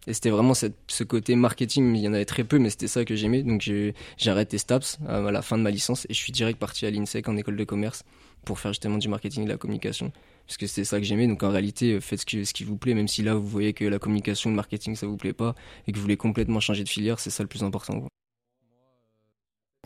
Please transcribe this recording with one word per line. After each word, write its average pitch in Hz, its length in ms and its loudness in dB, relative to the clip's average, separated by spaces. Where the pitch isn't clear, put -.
Et 113 40 -4
c'était 113 180 2
vraiment 117 240 6
cette, 107 200 0
ce - 160 -4
côté 120 320 2
marketing, 120 580 4
il 107 80 2
y 104 60 0
en 104 60 2
avait 101 100 2
très - 180 -2
peu, 147 160 4
mais 117 120 6
c'était 104 180 -4
ça 120 160 0
que 110 100 -2
j'aimais. 110 300 2
Donc 113 160 2
j'ai, 104 340 0
j'ai - 160 2
arrêté 104 260 2
staps - 480 0
à, 113 180 -2
à 104 60 0
la 101 100 0
fin - 160 -2
de 113 60 4
ma 104 80 4
licence 104 400 -2
et 107 40 -4
je - 40 0
suis - 140 -4
direct 117 260 0
parti - 260 -4
à 107 60 0
linsec 104 380 -4
en 107 80 0
école 104 200 -4
de 107 80 -2
commerce 104 380 -4
pour - 140 -4
faire 101 140 -4
justement 104 260 -2
du 107 80 -2
marketing 104 360 -4
et - 20 -2
de 104 60 -2
la 104 80 -4
communication. - 520 -4
Parce - 100 -10
que 104 100 -6
c'était 98 180 -4
ça 101 140 0
que 104 60 0
j'aimais. 107 240 2
Donc 104 160 0
en 98 60 4
réalité, 101 420 2
euh, 101 80 2
faites - 220 -6
ce - 40 -6
que, 107 160 -4
ce 98 100 -4
qui - 120 -8
vous 107 120 -4
plaît, 123 180 0
même 104 140 2
si - 140 -2
là 110 120 2
vous 104 120 0
voyez 104 260 0
que - 120 -4
la 101 160 0
communication, 104 500 0
le 110 60 2
marketing, 107 400 -4
ça 104 100 -6
vous 104 100 -4
plaît 95 180 -4
pas 117 200 -2
et 104 60 -2
que 101 40 -4
vous 101 60 -2
voulez 101 140 4
complètement 113 420 2
changer 104 240 0
de 98 60 -6
filière, 107 320 0
c'est - 100 -6
ça 104 140 -4
le 95 40 -6
plus - 140 -6
important, 101 380 -4
quoi. 131 80 -10